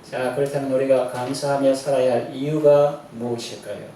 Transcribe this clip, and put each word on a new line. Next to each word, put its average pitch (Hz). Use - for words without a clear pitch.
자, 127
그렇다면 139
우리가 131
감사하며 139
살아야 131
할 120
이유가 147
무엇일까요? 117